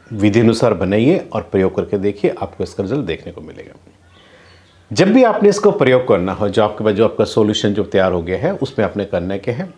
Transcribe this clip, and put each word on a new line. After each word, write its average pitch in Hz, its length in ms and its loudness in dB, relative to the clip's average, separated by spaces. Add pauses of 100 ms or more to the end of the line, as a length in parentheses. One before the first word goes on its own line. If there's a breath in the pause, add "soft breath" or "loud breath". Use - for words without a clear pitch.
(120)
विधि 104 280 2
अनुसार 113 340 4
बनाइए 104 440 2 (160)
और 107 180 -8
प्रयोग 95 240 0
करके 101 220 -2
देखिए, 101 440 -2
आपको 101 220 -8
इसका - 200 -6
रिजल्ट 117 220 -4
देखने 85 260 -10
को 82 100 -18
मिलेगा। - 340 -20 (1160 soft breath)
जब 185 220 2
भी 254 100 6
आपने 208 260 4
इसको 202 220 4
प्रयोग 127 360 2
करना 95 260 0
हो, 101 160 -4
जो 107 140 2
आपके 107 200 -2
पास 107 100 2
जो 107 120 2
आपका - 200 0
सॉल्यूशन 107 480 0
जो 101 100 -2
तैयार 95 280 0
हो 87 100 -2
गया 90 160 -4
है, 151 160 -2
उसमें 120 320 -4
आपने 98 200 -4
करना 92 320 -6
क्या 117 180 -6
है 175 220 -10